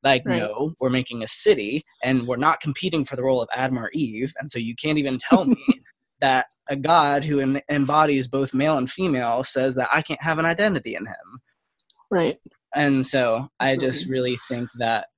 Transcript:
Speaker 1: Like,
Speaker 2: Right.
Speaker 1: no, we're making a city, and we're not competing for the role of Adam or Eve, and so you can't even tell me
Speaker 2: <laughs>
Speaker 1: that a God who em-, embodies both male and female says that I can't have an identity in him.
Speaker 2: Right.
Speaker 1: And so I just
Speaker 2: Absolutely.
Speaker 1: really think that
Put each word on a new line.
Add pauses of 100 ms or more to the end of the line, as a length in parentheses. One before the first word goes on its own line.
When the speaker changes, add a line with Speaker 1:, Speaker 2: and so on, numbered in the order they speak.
Speaker 1:
Like,
Speaker 2:
Right.
Speaker 1:
no,
we're
making
a
city, (200)
and
we're
not
competing
for
the
role
of
Adam
or
Eve,
and
so
you
can't
even
tell
me
Speaker 2:
<laughs> (340)
Speaker 1:
that (220)
a
God
who
em-, (100)
embodies
both
male
and
female
says
that
I
can't
have
an
identity
in
him. (680)
Speaker 2:
Right. (380)
Speaker 1:
And
so (100)
I
just (180)
Speaker 2:
Absolutely.
Speaker 1:
really (120)
think (100)
that (120)